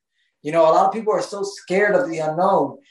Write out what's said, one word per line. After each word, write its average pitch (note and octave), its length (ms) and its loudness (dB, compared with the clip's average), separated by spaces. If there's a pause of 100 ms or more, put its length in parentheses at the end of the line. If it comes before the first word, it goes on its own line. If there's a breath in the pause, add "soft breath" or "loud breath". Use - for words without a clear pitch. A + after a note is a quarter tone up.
(420)
You D3 100 -8
know, E3 120 4
a D#3+ 80 6
lot F#3 160 4
of F#3+ 60 -2
people G#3+ 200 -2
are F3 80 0
so G3+ 220 -8
scared G3 520 -2
of - 140 0
the D#3+ 100 -8
unknown. D#3 600 -2 (120)